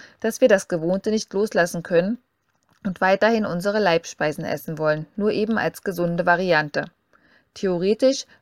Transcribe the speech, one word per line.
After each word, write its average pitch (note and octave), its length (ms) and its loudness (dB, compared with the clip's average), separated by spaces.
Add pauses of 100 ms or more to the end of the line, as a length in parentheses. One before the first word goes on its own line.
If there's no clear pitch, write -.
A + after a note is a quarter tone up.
(200)
dass - 220 -4
wir B3+ 80 8
das F#3+ 180 4
Gewohnte F3+ 440 -2
nicht A3 200 -2
loslassen F#3+ 500 0
können F#3 360 0 (680)
und F#3+ 160 -6
weiterhin G#3 460 2
unsere G3+ 340 -2
Leibspeisen E3 640 0
essen D3+ 340 -6
wollen, D#3 280 0 (100)
nur G#3 160 0
eben G#3+ 260 -2
als - 260 -4
gesunde F3 420 -2
Variante. E3+ 680 0 (600)
Theoretisch G3 720 0 (160)